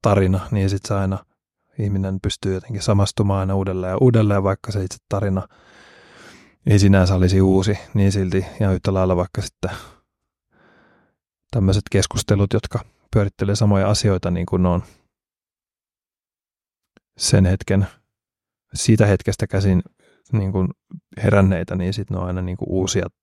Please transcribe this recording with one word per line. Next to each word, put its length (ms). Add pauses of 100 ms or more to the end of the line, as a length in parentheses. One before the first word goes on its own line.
tarina, 380 (100)
niin 200
sit 180
se 60
aina 240 (600)
ihminen 440
pystyy 320
jotenkin 280
samastumaan 580
aina 140
uudelleen 360
ja 100
uudelleen, 420
vaikka 300
se 120
itse 140 (100)
tarina 400 (1160)
ei 120
sinänsä 360
olisi 260
uusi, 380 (160)
niin 180
silti 340 (140)
ihan 140
yhtä 200
lailla 220
vaikka 260
sitten 280 (1800)
tämmöiset 400
keskustelut, 640
jotka 320 (280)
pyörittelee 420
samoja 360
asioita, 400
niin 160
kuin 200
on 160 (2250)
sen 280
hetken, 400 (880)
siitä 320
hetkestä 400
käsin 360 (500)
niin 200
kuin 160 (540)
heränneitä, 540
niin 160
sit 180
ne 80
on 80
aina 160
niin 140
kuin 140
uusia 360 (160)